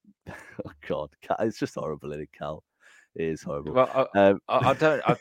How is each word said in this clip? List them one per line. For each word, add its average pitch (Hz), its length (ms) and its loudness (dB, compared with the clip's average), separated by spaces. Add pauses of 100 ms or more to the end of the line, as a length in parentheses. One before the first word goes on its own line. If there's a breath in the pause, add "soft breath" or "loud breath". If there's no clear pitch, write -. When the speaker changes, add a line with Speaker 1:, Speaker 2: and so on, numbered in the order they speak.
Speaker 1:
<laughs> - 200 -20
oh - 420 -16 (160)
God, 73 220 -6 (120)
Cal, - 180 -4
it's 113 200 -2
just - 160 -6
horrible, 73 360 -8
isn't 76 120 -10
it, 76 140 -14
Cal? 76 260 -10 (520 soft breath)
It 82 100 -4
is 80 180 -6
horrible. 76 300 -8
Speaker 2:
Well, 131 420 2
I, 101 40 6
Speaker 1:
Um, 98 280 8
Speaker 2:
I, 131 220 2
I 135 40 4
don't, 151 320 2
I 120 160 4